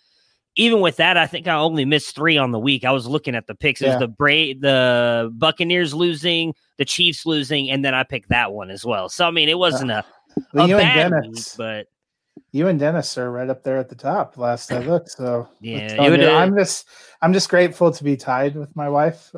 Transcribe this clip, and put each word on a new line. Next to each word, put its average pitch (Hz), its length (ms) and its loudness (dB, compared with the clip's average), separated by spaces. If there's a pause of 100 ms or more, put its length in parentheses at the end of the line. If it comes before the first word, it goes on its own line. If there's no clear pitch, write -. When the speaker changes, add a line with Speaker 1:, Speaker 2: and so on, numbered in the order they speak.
(540)
Speaker 1:
even 226 260 4
with 175 180 2
that, 175 180 4
I 160 100 4
think 165 220 -8
I 165 60 0
only 156 300 0
missed 143 300 0
three 156 240 0
on 127 140 0
the 113 80 -4
week. 131 240 0
I 127 80 0
was 120 160 -2
looking 143 260 -4
at 113 140 -8
the 104 80 -14
picks. 139 260 -2
It 135 40 2
was 131 80 2
Speaker 2:
Yeah. 123 40 0
Speaker 1:
the 127 100 -2
Bra-, 143 480 0
the 120 800 2
Buccaneers 165 600 0
losing, 165 600 -2 (220)
the 143 80 -8
Chiefs 170 420 -2
losing, 143 440 -2
and 139 140 -2
then 135 80 0
I 131 120 0
picked - 240 -8
that 120 240 0
one 101 180 -12
as 98 140 -12
well. 101 240 -4
So, 180 180 -2
I 170 60 -2
mean, 156 160 0
it 170 100 0
wasn't 135 320 0
Speaker 2:
Uh, 104 120 -2 (340)
Speaker 1:
a, - 60 -4 (100)
Speaker 2:
well, 156 140 4
Speaker 1:
a - 20 4
Speaker 2:
you 196 100 4
and 208 80 6
Speaker 1:
bad 233 240 4
Speaker 2:
Dennis 143 180 0
Speaker 1:
week, 113 180 -12 (120)
but 110 280 -10 (680)
Speaker 2:
you 156 160 0
and 170 100 2
Dennis 151 400 -2
are 123 140 -4
right 127 180 -4
up 131 140 -8
there 135 140 -2
at 127 100 -4
the 120 80 -20
top 160 420 -4
last 120 320 -2
I 127 80 -2
looked. 165 320 -2
So 123 380 -4 (120)
Speaker 1:
Yeah, 113 200 -8
Speaker 2:
that's 107 120 -8
Speaker 1:
it 110 40 -6
Speaker 2:
telling 143 80 4
you, 151 140 6
Speaker 1:
would've 156 160 6
Speaker 2:
I'm 190 220 4
just, - 320 -2 (320)
I'm 175 120 4
just 185 160 2
grateful 175 420 4
to 160 140 -6
be 143 120 0
tied 135 380 -2
with 147 220 -12
my 147 120 -4
wife. 151 500 0